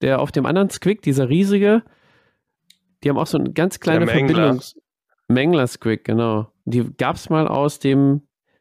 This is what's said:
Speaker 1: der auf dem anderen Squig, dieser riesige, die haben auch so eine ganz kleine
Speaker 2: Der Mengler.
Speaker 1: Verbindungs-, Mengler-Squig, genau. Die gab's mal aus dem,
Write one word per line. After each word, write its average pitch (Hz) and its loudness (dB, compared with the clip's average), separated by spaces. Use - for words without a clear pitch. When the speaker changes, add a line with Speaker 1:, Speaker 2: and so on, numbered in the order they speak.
Speaker 1:
der 131 0
auf 147 -4
dem 135 -2
anderen 190 0
Squig, - -2
dieser 135 0
riesige, 202 2
die 139 0
haben 139 0
auch 165 -2
so 151 -2
eine - -4
ganz 175 -2
kleine 165 0
Speaker 2:
Der - 0
Mengler. 139 2
Speaker 1:
Verbindungs-, - -8
Mengler-Squig, 127 0
genau. 110 -2
Die 120 -2
gab's - -4
mal 156 0
aus 143 -2
dem, 139 2